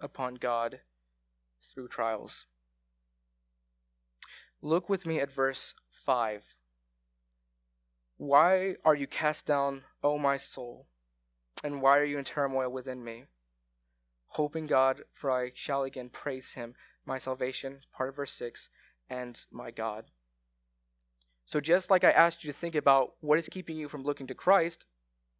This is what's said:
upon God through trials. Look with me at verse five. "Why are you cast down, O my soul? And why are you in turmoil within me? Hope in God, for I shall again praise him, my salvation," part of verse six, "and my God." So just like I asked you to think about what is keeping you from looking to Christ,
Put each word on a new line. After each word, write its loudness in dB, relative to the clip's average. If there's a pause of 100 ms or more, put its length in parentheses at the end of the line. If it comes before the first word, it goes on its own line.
upon -8
God -2 (920)
through -10
trials. -4 (2250)
Look 0
with -2
me -2
at -2
verse -2 (160)
five. -2 (1600)
"Why 4
are 8
you 0
cast -2
down, 0 (180)
O 2
my 2
soul? -12 (760)
And -4
why 6
are 4
you -2
in -6
turmoil -2
within -8
me? -10 (1040)
Hope -4
in -6
God, 2
for -4
I -2
shall -4
again -8
praise -8
him, -10 (300)
my -6
salvation," -6 (100)
part -4
of -12
verse -6
six, -12 (400)
"and -8
my -10
God." -6 (1400)
So -2
just 2
like 6
I 8
asked 4
you -6
to -12
think -6
about 4
what 4
is -4
keeping -8
you -6
from -10
looking -4
to -10
Christ, 2 (540)